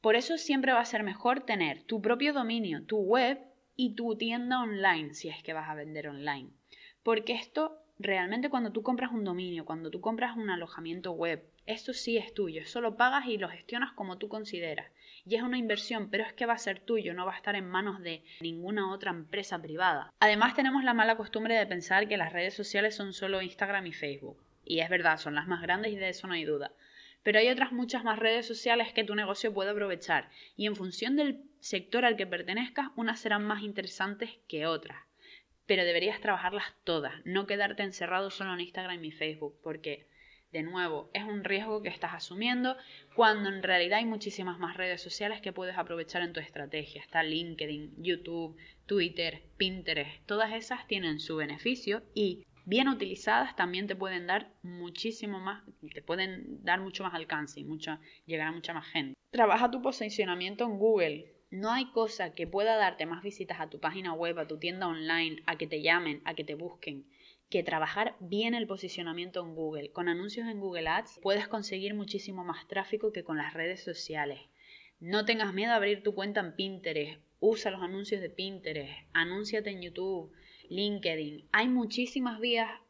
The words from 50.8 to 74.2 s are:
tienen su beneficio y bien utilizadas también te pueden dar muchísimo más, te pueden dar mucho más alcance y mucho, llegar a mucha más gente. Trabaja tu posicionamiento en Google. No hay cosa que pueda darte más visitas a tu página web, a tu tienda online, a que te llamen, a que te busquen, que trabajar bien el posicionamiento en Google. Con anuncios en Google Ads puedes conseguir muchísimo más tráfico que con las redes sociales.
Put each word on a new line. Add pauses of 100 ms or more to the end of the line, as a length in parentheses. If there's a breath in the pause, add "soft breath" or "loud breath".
tienen
su
beneficio (100)
y (220)
bien
utilizadas
también
te
pueden
dar
muchísimo
más, (320)
te
pueden
dar
mucho
más
alcance
y
mucho, (280 loud breath)
llegar
a
mucha
más
gente. (160)
Trabaja
tu
posicionamiento
en
Google. (160)
No
hay
cosa
que
pueda
darte
más
visitas
a
tu
página
web,
a
tu
tienda
online,
a
que
te
llamen,
a
que
te
busquen, (460 loud breath)
que
trabajar
bien
el
posicionamiento
en
Google.
Con
anuncios
en
Google
Ads
puedes
conseguir
muchísimo
más
tráfico
que
con
las
redes
sociales. (600 loud breath)